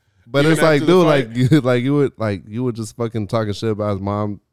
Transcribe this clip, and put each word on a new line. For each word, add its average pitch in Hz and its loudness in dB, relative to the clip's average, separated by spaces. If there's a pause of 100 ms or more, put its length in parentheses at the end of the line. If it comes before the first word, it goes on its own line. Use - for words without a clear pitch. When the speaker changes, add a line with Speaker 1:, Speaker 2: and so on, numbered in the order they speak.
(280)
Speaker 1:
but 127 0
Speaker 2:
Even 156 4
Speaker 1:
it's 151 2
like, 156 4
Speaker 2:
after - -4
the 160 4
Speaker 1:
dude, 180 6
Speaker 2:
fight? 143 2
Speaker 1:
like, 117 -10
<laughs> 127 2
you, 151 6
like, 123 0
you 135 0
would, 139 0
like, 104 -4
you 107 -8
were 127 -2
just 107 -10
fucking 113 -6
talking 110 -4
shit 113 -4
about 104 -4
his 95 -6
mom. 104 -6 (140)